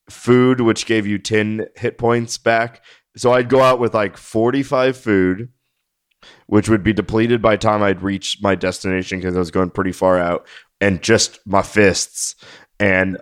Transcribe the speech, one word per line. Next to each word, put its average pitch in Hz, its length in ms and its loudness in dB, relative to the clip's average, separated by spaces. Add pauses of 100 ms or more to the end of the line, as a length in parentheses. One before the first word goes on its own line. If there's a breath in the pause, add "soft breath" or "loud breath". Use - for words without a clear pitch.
(100)
food, 123 500 2
which 113 240 0
gave 110 220 0
you 104 120 -2
ten 107 480 -2 (100)
hit 120 200 -6
points 117 400 -2
back. 113 480 -2 (320 soft breath)
So 120 160 2
I'd 127 160 0
go 131 140 4
out 127 180 4
with, 113 140 -2
like, 104 240 -2
forty-five 127 800 -2
food, 98 520 0 (1000 soft breath)
which 104 220 0
would 165 140 2
be 107 100 2
depleted 113 480 0
by 110 120 2
the 104 60 0
time 107 240 0
I'd 95 200 -2
reached 98 400 -6
my 98 120 2
destination 92 680 -4
'cause 90 120 -4
I 90 40 -2
was 87 120 -2
going 90 200 0
pretty 92 220 -4
far 92 260 2
out, 87 280 -2 (340 loud breath)
and 98 220 0
just - 440 0
my 98 160 0
fists. - 720 0 (440 loud breath)
And 95 440 0